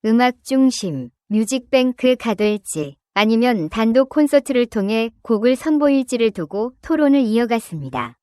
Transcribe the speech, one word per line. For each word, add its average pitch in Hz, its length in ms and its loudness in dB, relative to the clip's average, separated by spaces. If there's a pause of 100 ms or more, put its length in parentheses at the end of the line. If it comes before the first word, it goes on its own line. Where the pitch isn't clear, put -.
음악 240 400 2
중심, 202 680 0 (200)
뮤직뱅크가 247 1040 0
될지, 196 640 -4 (160)
아니면 220 560 0
단독 226 400 0
콘서트를 277 560 0
통해 226 460 -4 (100)
곡을 233 340 0
선보일지를 269 760 0
두고 208 500 -6
토론을 285 400 2
이어갔습니다. 190 1000 -4